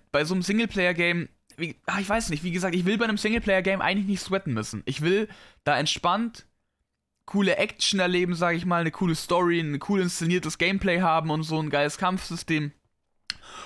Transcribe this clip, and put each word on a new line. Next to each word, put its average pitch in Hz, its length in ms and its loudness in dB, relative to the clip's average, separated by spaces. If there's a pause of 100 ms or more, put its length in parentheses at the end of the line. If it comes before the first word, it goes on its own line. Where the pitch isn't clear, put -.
(120)
bei 147 140 2
so 180 100 -2
'nem 180 80 0
Singleplayer-Game, 180 840 0 (280)
wie, 160 180 -8 (120)
ah, 196 120 -2
ich 190 100 -4
weiß 220 200 0
nicht, 151 140 -4
wie 180 80 -4
gesagt, 180 240 -2
ich 180 100 2
will 208 120 2
bei 226 100 0
'nem 208 100 0
Singleplayer-Game 196 640 0
eigentlich 190 260 0
nicht 196 140 -2
sweaten 185 320 -2
müssen. 107 320 -4
Ich 139 160 -6
will 196 260 2 (380)
da 143 140 2
entspannt 190 640 -2 (800)
coole 196 320 2
Action - 420 0
erleben, 180 360 2
sag 170 200 0
ich 175 100 -4
mal, 175 180 2
'ne 160 80 0
coole 170 240 0
Story, 175 460 2
'n 147 180 -4 (100)
cool 202 120 4
inszeniertes 175 560 0
Gameplay 185 440 2
haben 160 300 2
und 156 120 0
so 156 160 -2
'n 151 100 -2
geiles 143 280 0
Kampfsystem. 165 760 -2 (920)